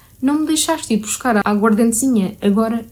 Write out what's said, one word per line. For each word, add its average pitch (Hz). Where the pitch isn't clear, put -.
"Não 285
me 311
deixaste 311
ir -
buscar 220
a 202
aguardentezinha, 220
agora 226